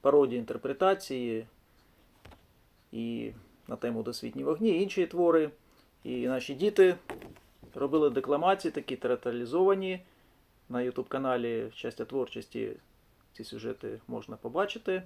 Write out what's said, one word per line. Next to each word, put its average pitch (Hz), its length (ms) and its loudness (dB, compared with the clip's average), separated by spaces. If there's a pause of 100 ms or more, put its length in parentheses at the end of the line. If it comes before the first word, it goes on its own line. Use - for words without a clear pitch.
пародії, 139 380 6
інтерпретації 123 1080 -2 (1500)
і 117 400 -8 (360)
на 123 80 -8
тему 117 260 -4
«Досвітні 120 420 -8
вогні», 170 380 2
інші 196 240 0
твори. 165 440 4 (540)
І 123 220 -4
наші 131 280 -4
діти 185 420 6 (800)
робили 147 360 2
декламації, 151 600 0
такі 131 240 -6
театралізовані. 170 1040 0 (680)
На 123 100 -4
YouTube-каналі 123 960 -2
«Щастя - 300 -10
творчості» 117 680 -6 (600)
ці 113 120 -16
сюжети 113 640 -10
можна 117 280 -10
побачити. 185 680 -4